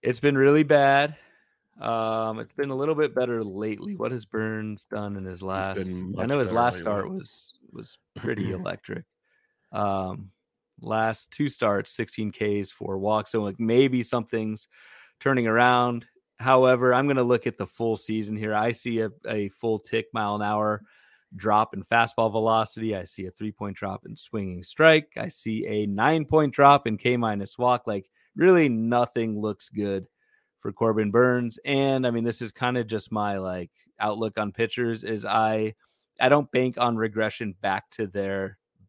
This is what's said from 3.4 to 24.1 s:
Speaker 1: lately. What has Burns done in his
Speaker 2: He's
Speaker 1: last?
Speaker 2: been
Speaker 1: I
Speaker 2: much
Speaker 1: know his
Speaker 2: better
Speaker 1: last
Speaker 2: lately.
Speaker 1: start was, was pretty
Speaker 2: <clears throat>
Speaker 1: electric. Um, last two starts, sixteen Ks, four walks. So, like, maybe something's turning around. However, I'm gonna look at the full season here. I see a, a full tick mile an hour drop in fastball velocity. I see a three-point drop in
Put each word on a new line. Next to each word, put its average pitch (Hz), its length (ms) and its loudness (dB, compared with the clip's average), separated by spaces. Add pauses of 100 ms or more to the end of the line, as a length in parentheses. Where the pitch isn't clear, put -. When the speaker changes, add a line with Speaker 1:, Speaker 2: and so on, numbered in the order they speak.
Speaker 1:
lately. 104 520 -8
What 120 160 -4
has 120 140 -8
Burns 110 600 -6
done 104 300 -8
in 95 100 -8
his 90 160 -12
Speaker 2:
He's - 20 -12
Speaker 1:
last? 95 320 -4
Speaker 2:
been 92 420 -6
Speaker 1:
I 92 40 -4
Speaker 2:
much 110 80 -2
Speaker 1:
know 143 100 0
his 117 80 0
Speaker 2:
better 113 120 0
Speaker 1:
last 120 160 2
Speaker 2:
lately. 87 80 -10
Speaker 1:
start 101 260 -4
was, - 480 -14 (140)
was - 260 -18 (180)
pretty 104 360 -6
Speaker 2:
<clears throat> - 20 -4
Speaker 1:
electric. - 520 -10 (680)
Um, 98 600 -4 (500)
last 110 480 -4
two 147 200 -4
starts, 104 420 -2
sixteen 107 400 -6
Ks, 101 400 -2
four 98 260 -8
walks. 107 340 0
So, 110 120 0
like, 98 160 -6
maybe 123 420 4
something's 110 680 -4 (520)
turning 131 260 2
around. 120 600 4 (320)
However, 127 580 6
I'm 139 120 2
gonna 135 160 2
look 120 220 2
at 113 140 -4
the 95 80 -6
full 113 280 -4
season 107 400 -6
here. 107 200 -4
I 113 160 0
see 117 280 -4
a, 110 120 -2 (160)
a 107 220 -4
full 110 300 -2
tick - 340 -4
mile 104 220 -2
an 104 60 -4
hour 107 400 -2 (540)
drop 107 380 2
in 95 100 -8
fastball 117 480 2
velocity. 110 640 0
I 92 100 -8
see 92 200 -12
a 90 60 -12
three-point 104 440 -10
drop 98 300 -10
in - 100 -14